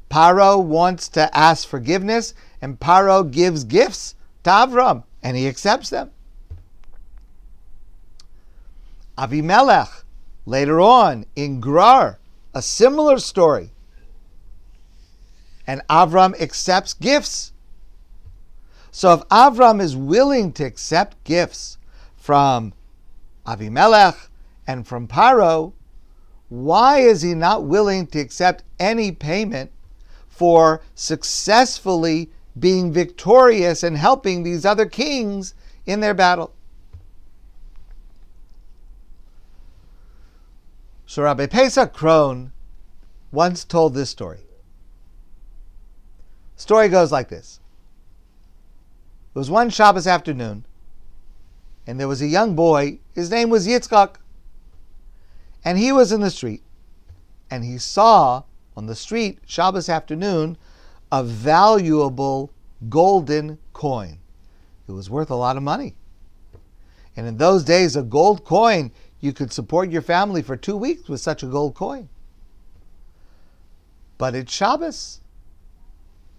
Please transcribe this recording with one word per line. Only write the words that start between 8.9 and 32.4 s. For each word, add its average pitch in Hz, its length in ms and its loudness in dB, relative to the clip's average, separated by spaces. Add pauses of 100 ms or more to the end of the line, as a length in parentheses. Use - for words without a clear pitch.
Avimelech, 156 880 2 (420)
later 143 360 0
on, 190 440 4 (120)
in 139 260 -8
Gerar, 170 560 4 (340)
a - 80 -8
similar 277 580 2
story. 147 520 0 (1900)
And 135 240 -10
Avram 180 540 4
accepts 185 500 -4
gifts. - 600 -4 (1400)
So 175 240 4
if 156 140 0
Avram 226 520 6
is 151 160 -4
willing 208 580 0
to 147 100 -6
accept 160 580 -4
gifts - 560 -4 (380)
from 131 580 0 (720)
Avimelech 165 800 2 (380)
and 127 180 -8
from 120 220 -10
Paro, 175 640 2 (760)
why 185 500 2
is 220 240 4
he 175 120 -2
not 175 280 0
willing 190 460 -2
to 151 100 -8
accept 175 460 -2 (160)
any 214 320 -2
payment 160 580 -8 (560)
for 160 560 2 (140)
successfully 170 1400 -2 (260)